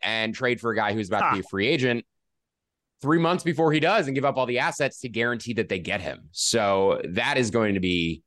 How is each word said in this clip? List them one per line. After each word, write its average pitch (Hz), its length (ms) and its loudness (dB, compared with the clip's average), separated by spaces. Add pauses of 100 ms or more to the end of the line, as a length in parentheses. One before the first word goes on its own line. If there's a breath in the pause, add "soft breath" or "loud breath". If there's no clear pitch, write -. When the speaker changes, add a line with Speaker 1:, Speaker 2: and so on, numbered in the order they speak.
Speaker 1:
and 110 320 -2
trade 123 260 -2
for 117 120 -2
a 104 40 0
guy 104 160 2
who's 107 160 -2
about 107 220 0
to 120 60 2
be 95 40 -4
a 92 60 -6
Speaker 2:
Ah. - 20 -20
Speaker 1:
free 98 180 -2
agent 127 380 0 (960)
three 151 180 2
months 170 240 2
before 160 300 2
he 156 80 2
does 160 260 2
and 135 80 -4
give 135 120 0
up 131 100 0
all 127 80 2
the 120 140 -2
assets 147 420 -2
to 131 80 -10
guarantee 117 460 -2
that 101 160 -2
they 98 80 -2
get 90 240 -4
him? 71 300 -10
So 98 680 2 (120)
that 120 260 0
is 120 120 0
going 110 220 2
to 98 80 0
be 87 460 0